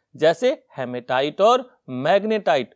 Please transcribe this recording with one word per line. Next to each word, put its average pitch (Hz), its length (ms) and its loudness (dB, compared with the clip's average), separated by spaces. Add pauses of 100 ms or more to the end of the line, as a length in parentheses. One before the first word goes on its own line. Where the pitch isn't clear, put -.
(160)
जैसे 247 500 0 (100)
हेमेटाइट 127 640 -4
और 247 480 2
मैग्नेटाइट 170 880 -2